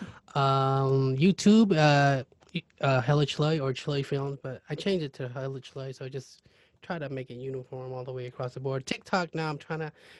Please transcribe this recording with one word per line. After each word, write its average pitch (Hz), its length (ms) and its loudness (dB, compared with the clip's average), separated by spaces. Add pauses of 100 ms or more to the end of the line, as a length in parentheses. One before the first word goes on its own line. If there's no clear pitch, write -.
(360)
Um, 135 800 2
YouTube, 196 640 6
uh, 143 460 6 (300)
y-, 170 100 -6 (180)
uh, 135 200 4
Hella 147 240 4
Chley 151 340 0
or 135 140 -2
Chley 143 300 -4
Films, 139 380 -4
but 131 280 -10
I 156 60 -4
changed 180 300 -2
it 135 80 -12
to 127 160 -8
Hella 135 320 -8
Chley, 135 320 -12
so 135 100 -14
I 131 60 -10
just 135 320 -14 (400)
try 170 180 -8
to 143 100 -8
make 131 220 -8
it 120 40 -12
uniform 131 580 -10
all 127 100 -10
the 127 80 -10
way 127 140 -10
across 127 300 -10
the - 40 -10
board. 135 260 -6
TikTok - 480 -4
now, 160 160 -4
I'm 151 80 -6
trying 160 220 -10
to, 156 120 -8 (280)